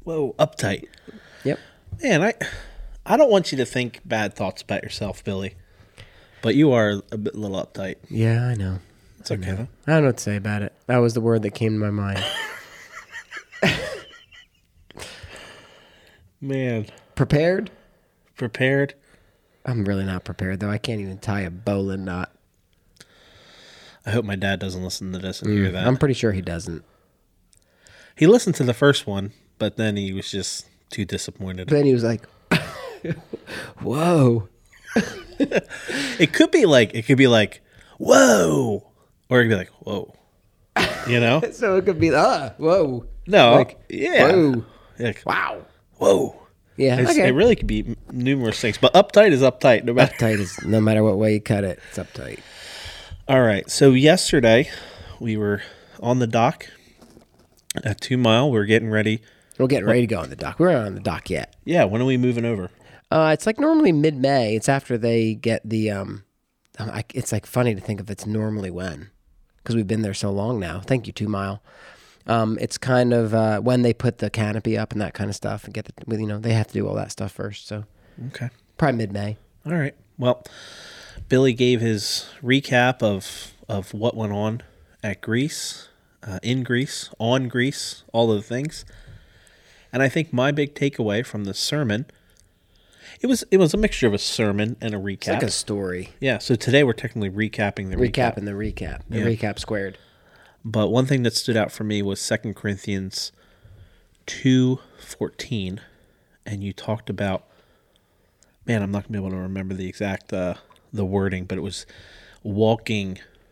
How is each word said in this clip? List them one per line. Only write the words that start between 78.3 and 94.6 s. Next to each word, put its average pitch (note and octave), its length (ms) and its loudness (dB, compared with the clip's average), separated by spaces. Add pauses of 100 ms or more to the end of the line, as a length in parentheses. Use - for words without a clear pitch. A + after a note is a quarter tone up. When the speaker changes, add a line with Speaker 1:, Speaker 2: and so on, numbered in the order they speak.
Speaker 2:
probably C3+ 200 2
mid-May. G#2 380 -6 (300)
Speaker 1:
All D3+ 80 -6
right. C#3+ 200 -2 (220)
Well, B2 260 0 (840)
Billy C3 240 4
gave B2 300 2
his A2 440 -2 (160)
recap B2+ 600 2
of, - 500 -4 (160)
of G2 240 -6
what A2+ 240 -4
went G#2+ 160 -4
on G#2+ 300 -4 (400)
at G2+ 180 -8
Greece, - 680 -6 (340)
uh, F#2+ 220 -12
in B2+ 180 -2
Greece, B2 560 -4
on B2 300 0
Greece, B2 640 -4
all A#2 180 2
of G#2+ 100 2
the - 80 -8
things. C3+ 360 -8 (1080)
And B2+ 100 -2
I C3+ 60 4
think D#3+ 240 -2
my B2+ 200 2
big C#3+ 240 -4
takeaway A#2+ 500 -2
from G#2+ 180 -8
the G2 100 -6
sermon, B2+ 520 -2 (1120)
it - 60 -2
was, B3 240 2
it F#3+ 60 6
was F3+ 180 4
a - 20 0
mixture G#3 300 0
of G#2 80 2
a G2+ 40 0
sermon G#2+ 640 -2